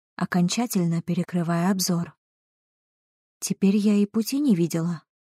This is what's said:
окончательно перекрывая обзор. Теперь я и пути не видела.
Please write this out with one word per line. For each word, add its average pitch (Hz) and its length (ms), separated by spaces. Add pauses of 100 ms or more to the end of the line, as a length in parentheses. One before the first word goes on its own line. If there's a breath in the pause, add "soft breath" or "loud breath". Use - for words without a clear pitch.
(160)
окончательно 175 880
перекрывая 175 680
обзор. 180 440 (1200)
Теперь 196 360
я 208 200
и 202 100
пути 226 340
не 269 160
видела. 165 480 (320)